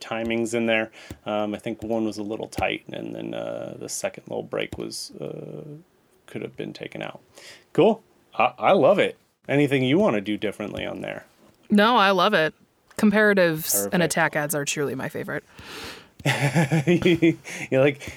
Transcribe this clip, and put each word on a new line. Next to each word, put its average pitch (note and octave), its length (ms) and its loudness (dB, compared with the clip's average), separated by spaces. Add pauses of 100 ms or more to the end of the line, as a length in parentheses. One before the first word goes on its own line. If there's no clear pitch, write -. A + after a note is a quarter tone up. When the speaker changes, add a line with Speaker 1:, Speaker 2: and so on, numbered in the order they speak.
Speaker 1:
timings A2+ 500 -4
in A#2 120 0
there. A2 240 2 (340)
Um, G#2 300 -2
I G2+ 40 -8
think A2 240 -8
one A2 220 -2
was G#2 140 -4
a G#2+ 60 -8
little G#2+ 240 -8
tight, - 340 -4 (100)
and A1+ 220 -10
then, A1 200 -8
uh, A1+ 440 -8
the A#1 100 -12
second - 380 -8
little A1+ 160 -6
break G#1+ 360 -6
was, - 420 -10
uh, - 420 -12 (640)
could A2 160 -12
have - 140 -12
been G#1 160 -8
taken - 300 -12
out. - 180 -12 (520)
Cool. G#3 300 4 (340)
I, A#2+ 220 4
I C3+ 140 4
love F#3+ 260 6
it. G#2 180 2 (320)
Anything C3+ 360 2
you C3+ 140 2
wanna D#3 240 2
do G#2 140 -4
differently G2 480 -6
on F#2+ 180 -10
there? - 240 -10 (440)
Speaker 2:
No, G#3+ 260 6
I G3 140 6
love G3 240 4
it. D#3 180 2 (460)
Comparatives G3 840 4
and G3+ 80 -4
Speaker 1:
Perfect. F3+ 120 2
Speaker 2:
attack D#3+ 320 0
ads D3+ 180 -2
are D3 100 -2
truly C#3+ 300 -4
my C3+ 140 -6
favorite. C3+ 360 -8 (800)
Speaker 1:
<laughs> - 0 -
You D#3+ 1600 2
like, C3+ 360 0